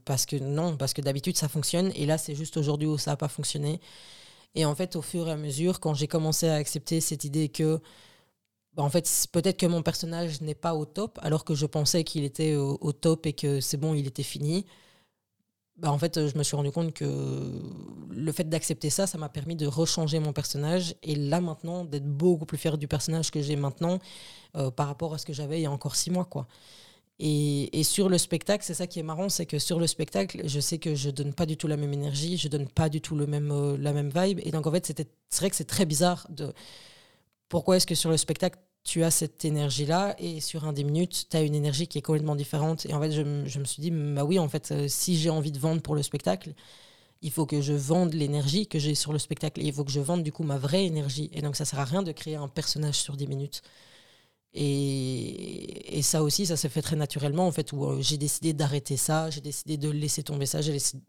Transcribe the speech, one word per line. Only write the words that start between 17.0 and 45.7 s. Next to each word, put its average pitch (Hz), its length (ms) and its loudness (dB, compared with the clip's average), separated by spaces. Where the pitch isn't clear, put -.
le 151 220 -2
fait 156 160 -2
d'accepter 156 420 -2
ça, 196 180 2
ça 185 100 -6
m'a 156 100 -6
permis 156 300 -6
de 151 100 0
rechanger 160 520 2
mon 156 120 0
personnage. 160 720 0
Et 156 120 0
là, 147 260 2
maintenant, 170 420 -4
d'être 143 240 -4
beaucoup 156 380 4
plus 151 120 -4
fière 156 200 0
du 147 100 -4
personnage 156 420 0
que 156 120 -2
j'ai 147 160 0
maintenant, 165 420 0
euh, 135 160 0
par 143 160 -2
rapport 151 260 -4
à 156 40 -6
ce - 80 -8
que 156 80 -8
j'avais 147 260 -4
il 160 40 0
y - 20 2
a 143 60 0
encore 139 260 -2
six - 140 0
mois, 180 120 2
quoi. 147 240 -6
Et, 147 600 2
et 156 40 4
sur 185 260 4
le 180 80 6
spectacle, 185 480 0
c'est 175 80 -6
ça 180 140 -4
qui 175 120 -8
est 160 40 -4
marrant, 160 260 -4
c'est 170 160 -2
que 147 140 -4
sur 175 200 0
le 170 80 2
spectacle, - 600 -2
je 143 120 0
sais 151 200 -2
que 151 160 -2
je 143 140 0
donne 143 240 -4
pas 170 120 0
du 156 100 -2
tout 156 120 -4
la 151 100 0
même 143 160 -2
énergie, 143 440 -2
je 151 120 -2
donne 143 180 -2
pas 160 220 2
du 156 120 -2
tout - 140 -6
le 147 100 2
même, 147 260 -2
euh, 143 260 0
la 143 160 0
même 143 200 0
vibe. 185 300 2
Et - 80 -4
donc, 156 160 0
en 156 40 2
fait, 180 140 2
c'était, 156 220 -6
c'est - 100 0
vrai 190 100 2
que 190 60 -2
c'est - 80 -2
très - 220 2
bizarre 170 440 2
de... 147 240 -6
Pourquoi 180 280 6
est-ce 185 100 4
que 170 80 2
sur 165 140 2
le 160 80 6
spectacle, - 420 0
tu 165 200 2
as 165 60 6
cette - 360 0
énergie-là 151 720 2
et 170 220 -6
sur 156 240 -6
un 151 80 -2
dix 143 100 -2
minutes, 156 460 0
t'as 160 140 4
une 151 120 2
énergie 147 320 0
qui - 100 -6
est 143 60 0
complètement 151 320 2
différente. 156 500 0
Et - 80 -2
en 147 80 0
fait, 156 100 2
je 151 100 2
m-, 143 260 -2
je 139 120 -4
me 139 60 -2
suis - 160 -6
dit, « 165 100 -2
Bah 147 340 0
oui, 180 120 4
en 165 100 4
fait, 147 240 -4
euh, 143 160 0
si 170 300 2
j'ai 160 140 4
envie 156 200 0
de 143 60 -6
vendre 160 240 2